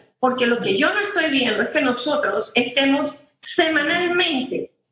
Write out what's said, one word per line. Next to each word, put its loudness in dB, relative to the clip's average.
Porque 2
lo 2
que 0
yo 2
no -2
estoy -2
viendo 0
es -2
que 0
nosotros -2
estemos 0
semanalmente 0